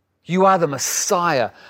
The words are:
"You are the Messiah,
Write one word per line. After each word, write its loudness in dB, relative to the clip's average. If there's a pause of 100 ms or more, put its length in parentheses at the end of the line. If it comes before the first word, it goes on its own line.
(240)
"You 0
are 4
the 0
Messiah, -2 (200)